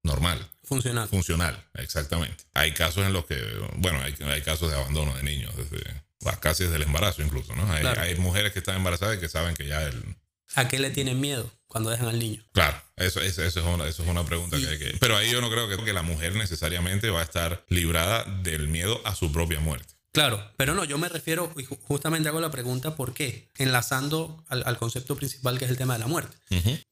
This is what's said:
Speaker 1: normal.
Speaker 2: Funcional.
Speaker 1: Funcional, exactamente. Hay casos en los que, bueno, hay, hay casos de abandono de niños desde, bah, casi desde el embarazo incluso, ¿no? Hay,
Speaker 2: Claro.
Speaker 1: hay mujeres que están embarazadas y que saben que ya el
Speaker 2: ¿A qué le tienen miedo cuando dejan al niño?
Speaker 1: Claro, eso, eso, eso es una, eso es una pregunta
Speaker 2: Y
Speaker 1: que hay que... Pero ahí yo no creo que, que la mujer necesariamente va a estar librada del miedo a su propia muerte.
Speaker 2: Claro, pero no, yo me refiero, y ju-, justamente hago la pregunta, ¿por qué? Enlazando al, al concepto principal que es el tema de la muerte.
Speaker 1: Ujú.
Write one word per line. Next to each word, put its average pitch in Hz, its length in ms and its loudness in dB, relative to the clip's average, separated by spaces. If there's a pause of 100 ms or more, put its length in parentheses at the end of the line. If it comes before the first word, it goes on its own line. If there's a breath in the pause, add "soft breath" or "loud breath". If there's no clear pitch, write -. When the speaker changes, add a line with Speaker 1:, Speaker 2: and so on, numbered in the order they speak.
Speaker 1:
normal. 78 420 0 (200)
Speaker 2:
Funcional. 120 440 -2
Speaker 1:
Funcional, 85 560 2 (100)
exactamente. 73 680 -2 (120)
Hay 76 180 4
casos 82 340 2
en 98 60 4
los 87 120 0
que, 67 160 -2 (360)
bueno, 78 260 2
hay, 71 140 -4 (100)
hay 71 160 0
casos 80 260 0
de 73 80 0
abandono 71 380 0
de 67 80 -4
niños 71 340 -2
desde, - 460 -8 (220)
bah, - 160 -2
casi 78 240 2
desde 82 100 2
el 73 80 2
embarazo 76 400 2
incluso, 65 320 -2
¿no? 98 180 2
Hay, 76 100 2
Speaker 2:
Claro. - 180 2
Speaker 1:
hay 87 160 0
mujeres 92 360 2
que 95 60 -4
están 95 160 -2
embarazadas 95 440 0
y - 20 -8
que 82 80 -4
saben 82 260 0
que 71 140 -2
ya 76 180 -2
el 65 300 -6 (400)
Speaker 2:
¿A 127 100 4
qué 131 140 0
le 135 100 0
tienen 131 300 0
miedo 139 320 -2 (160)
cuando 110 220 -2
dejan 117 180 0
al 113 100 0
niño? 113 340 -2
Speaker 1:
Claro, 80 300 4 (140)
eso, 92 240 0
eso, 82 240 0
eso 82 160 0
es 85 60 0
una, 87 200 0
eso 82 160 -6
es 80 60 0
una 87 160 2
pregunta 85 340 -2
Speaker 2:
Y 135 60 2
Speaker 1:
que - 60 -2
hay 76 100 -2
que... - 180 -4
Pero 117 180 4
ahí 110 140 2
yo 123 100 2
no 117 100 -2
creo 113 180 0
que, 98 160 -2
que 107 80 0
la 90 100 0
mujer 82 320 -2
necesariamente 90 760 0
va 85 100 2
a 82 40 0
estar 85 440 -2
librada 87 560 2 (180)
del 78 240 -2
miedo 85 380 0
a 107 100 -2
su 85 160 0
propia 80 300 2
muerte. 78 340 -2 (160)
Speaker 2:
Claro, 123 320 2 (140)
pero 139 180 2
no, 190 100 0
yo 143 120 -2
me 170 140 0
refiero, 165 480 -2
y 123 60 -10
ju-, - 180 -10
justamente 156 480 0
hago 160 100 -2
la 165 100 0
pregunta, 127 460 -2
¿por 123 160 -4
qué? - 440 -4
Enlazando 139 920 2
al, 127 180 -2
al 120 120 0
concepto 131 380 -2
principal 127 420 -2
que 127 80 -2
es 123 40 0
el 123 60 2
tema 127 160 0
de 117 80 0
la 113 60 -2
muerte. 139 300 -2 (140)
Speaker 1:
Ujú. 95 280 4 (140)